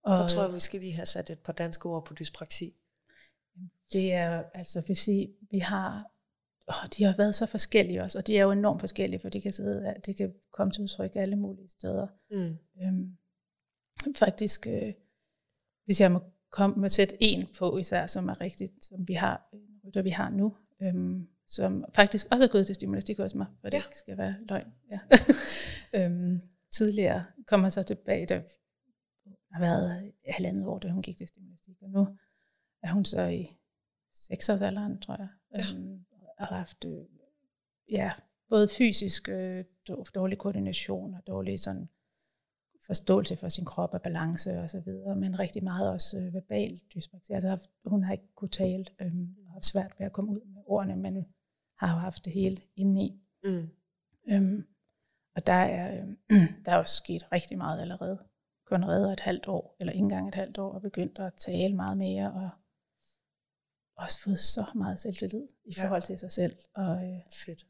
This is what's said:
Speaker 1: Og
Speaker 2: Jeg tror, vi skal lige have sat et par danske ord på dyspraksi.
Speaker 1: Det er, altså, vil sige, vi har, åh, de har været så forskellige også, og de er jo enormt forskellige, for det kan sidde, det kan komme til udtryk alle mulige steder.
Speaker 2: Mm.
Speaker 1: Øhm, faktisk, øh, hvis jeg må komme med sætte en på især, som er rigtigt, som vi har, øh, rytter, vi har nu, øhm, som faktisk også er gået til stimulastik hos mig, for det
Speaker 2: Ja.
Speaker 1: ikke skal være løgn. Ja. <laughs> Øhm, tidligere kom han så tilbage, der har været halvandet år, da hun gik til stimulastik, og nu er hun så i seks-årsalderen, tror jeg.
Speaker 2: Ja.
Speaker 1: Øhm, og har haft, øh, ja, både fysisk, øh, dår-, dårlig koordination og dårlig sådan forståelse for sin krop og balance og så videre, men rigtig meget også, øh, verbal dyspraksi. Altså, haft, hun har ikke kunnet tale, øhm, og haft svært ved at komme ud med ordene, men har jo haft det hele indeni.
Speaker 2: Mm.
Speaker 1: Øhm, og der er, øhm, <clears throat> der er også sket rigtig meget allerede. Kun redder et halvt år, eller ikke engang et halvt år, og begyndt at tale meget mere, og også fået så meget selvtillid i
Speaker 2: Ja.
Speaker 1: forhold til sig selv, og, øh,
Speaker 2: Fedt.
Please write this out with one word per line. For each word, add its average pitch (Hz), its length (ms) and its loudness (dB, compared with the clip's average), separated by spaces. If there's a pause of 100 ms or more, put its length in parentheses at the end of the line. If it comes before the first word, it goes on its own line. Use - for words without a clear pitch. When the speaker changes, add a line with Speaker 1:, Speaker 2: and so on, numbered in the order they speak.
Speaker 1:
Og 196 180 6
Speaker 2:
Jeg 175 80 4
tror, 185 240 4
vi 180 80 -4
skal 196 200 0
lige 185 140 -8
have 170 120 -4
sat 175 240 -2
et 160 80 -12
par - 140 -10
danske 170 360 -6
ord 165 160 -6
på 151 100 -16
dyspraksi. - 600 -8 (1160)
Speaker 1:
Det 190 200 2
er, 170 300 0 (120)
altså, 175 260 -4
vil 180 160 -2
sige, 196 380 0 (160)
vi 202 80 0
har, 190 520 -4 (580)
åh, - 280 -6
de 208 80 6
har 185 120 6
været 208 180 4
så 226 120 2
forskellige 185 560 4
også, 190 160 -4
og 190 80 -6
de 214 120 4
er 196 40 8
jo 196 80 8
enormt 196 300 2
forskellige, 185 400 -4
for 190 80 -10
det 196 140 -6
kan 202 100 -4
sidde, 202 420 -4 (120)
det 196 100 -6
kan 190 180 -4 (180)
komme 196 200 0
til 208 100 -4
udtryk 190 340 -6
alle 196 200 0
mulige 196 320 -6
steder. 190 380 -6 (240)
Speaker 2:
Mm. 175 260 -4 (260)
Speaker 1:
Øhm, 185 340 -2 (1000)
faktisk, 202 500 2
øh, - 260 -4 (920)
hvis 202 160 2
jeg 185 120 10
må 180 80 2 (300)
komme 196 260 2
med 196 120 0
sætte 196 340 6
en 190 240 6 (120)
på 180 200 0
især, 180 280 -2
som 185 220 -2
er 190 120 -6
rigtigt, 185 440 -8
som 185 240 -6
vi 190 60 0
har, - 400 0
øh, 208 60 -20 (260)
rytter, 196 160 -2
vi 185 80 2
har 185 200 -2
nu, 202 260 0 (260)
øhm, 180 460 -2 (200)
som 196 360 -2 (100)
faktisk 202 360 4
også 254 140 8
er 240 40 6
gået 196 180 4
til 196 80 -6
stimulastik 196 440 -4
hos 190 160 -4
mig, 196 120 -4 (140)
for 101 80 -10
det 190 100 -2
Speaker 2:
Ja. 190 100 -2
Speaker 1:
ikke - 100 -18
skal 190 200 -14
være 196 160 -2 (140)
løgn. - 240 -6 (180)
Ja. 202 80 -10 (960)
<laughs> 202 100 4
Øhm, 180 360 0 (320)
tidligere 202 520 2 (220)
kom 196 160 6
han 190 80 4
så 190 120 -2
tilbage, - 440 -2
der 175 160 -2 (1080)
har 170 80 -6
været 175 520 0 (160)
halvandet 185 380 -2
år, 190 120 -4
da 190 120 -6
hun 185 120 -2
gik - 160 -10
til 170 100 -14
stimulastik, 185 540 -20
og 196 80 -14
nu 196 280 2 (640)
er 165 100 -2
hun 202 120 2
så 180 220 0
i 175 300 -4 (580)
seks-årsalderen, 196 840 -2
tror - 180 -8
jeg. 196 100 -12 (260)
Speaker 2:
Ja. 190 220 -6
Speaker 1:
Øhm, 185 280 -12 (340)
og - 80 -8
har 185 100 -8
haft, - 280 -10
øh, 160 200 -10 (840)
ja, 196 220 0 (360)
både 208 200 6
fysisk, 208 600 2
øh, 185 360 -6 (240)
dår-, 180 260 -10
dårlig 190 240 -2
koordination 180 760 -4
og 87 120 -16
dårlig 95 340 -2
sådan 98 280 2 (1000)
forståelse 190 500 2
for 180 120 -8
sin 170 160 -2
krop - 300 -4
og - 80 -6
balance 165 580 -2
og 165 100 -6
så 190 100 -10
videre, 190 360 -6
men 190 220 -2
rigtig 185 260 -4
meget 190 260 -2
også, 185 300 0
øh, 180 140 -6
verbal 190 460 -4 (140)
dyspraksi. 180 380 -12
Altså, 190 160 -2
haft, 185 220 -6 (140)
hun 196 200 2
har 190 80 0
ikke - 220 -8
kunnet - 180 -8
tale, 185 320 0 (160)
øhm, 180 360 -6 (100)
og 170 60 -20
haft 190 140 -4
svært 190 320 2
ved 190 80 -6
at 190 60 -8
komme 208 200 -4
ud 214 120 -6
med 196 220 -20
ordene, 196 300 0
men 190 300 -4 (520)
har 175 140 2
jo 165 60 2
haft - 260 -6
det 175 80 -8
hele 190 280 0 (160)
indeni. 196 440 2 (240)
Speaker 2:
Mm. 175 240 -2 (600)
Speaker 1:
Øhm, 196 380 2 (720)
og 175 100 -2
der 185 60 6
er, 180 500 2
øhm, 196 160 -10 (100)
<clears throat> 190 360 8
der 175 80 0
er 175 40 6
også 170 200 4
sket - 360 -4
rigtig 180 260 -2
meget 160 220 -4
allerede. 180 380 -6 (480)
Kun 185 180 2
redder 196 280 2
et 190 80 -4
halvt - 280 -2
år, - 320 -6
eller 175 120 -4
ikke 190 100 2
engang 196 260 2
et 196 60 -10
halvt 190 240 -6
år, 196 140 -4
og 190 100 -10
begyndt 190 360 -6
at 185 160 -6
tale 180 420 0
meget 190 220 -2
mere, 190 340 -2
og 185 180 -6 (1500)
også 175 240 -2
fået 196 180 0
så - 260 4 (100)
meget 190 260 -2
selvtillid 214 480 -6 (160)
i 202 120 -14
Speaker 2:
Ja. 190 80 -4
Speaker 1:
forhold 185 180 0
til 185 160 -8
sig 180 140 -8
selv, - 240 0 (180)
og, 185 300 -2
øh, 185 160 -8 (240)
Speaker 2:
Fedt. - 260 -16